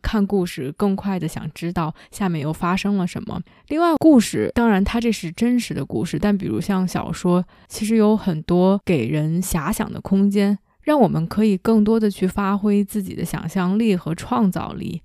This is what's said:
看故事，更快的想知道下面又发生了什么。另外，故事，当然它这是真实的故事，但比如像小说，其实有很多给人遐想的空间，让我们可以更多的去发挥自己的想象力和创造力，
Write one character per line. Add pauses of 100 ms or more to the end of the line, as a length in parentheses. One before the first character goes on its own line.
看
故
事，
更
快
的
想
知
道 (160)
下
面
又
发
生
了
什
么。 (280)
另
外，
故
事，
当
然
它
这
是
真
实
的
故
事，
但
比
如
像
小
说， (260)
其
实
有
很
多
给
人
遐
想
的
空
间， (220)
让
我
们
可
以
更
多
的
去
发
挥
自
己
的
想
象
力
和
创
造
力，